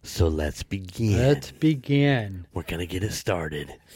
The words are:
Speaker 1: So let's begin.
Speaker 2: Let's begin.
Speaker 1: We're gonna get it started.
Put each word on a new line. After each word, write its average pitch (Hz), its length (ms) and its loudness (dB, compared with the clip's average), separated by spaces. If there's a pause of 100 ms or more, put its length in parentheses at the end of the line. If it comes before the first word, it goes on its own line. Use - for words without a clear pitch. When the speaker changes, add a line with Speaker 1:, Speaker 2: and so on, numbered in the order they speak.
Speaker 1:
So - 220 2
let's 76 340 -2
begin. 98 560 -2
Speaker 2:
Let's 139 320 4
begin. 139 1000 2
Speaker 1:
We're 90 120 -6
gonna 87 200 -4
get 90 180 -4
it 107 120 -2
started. 76 580 -4 (240)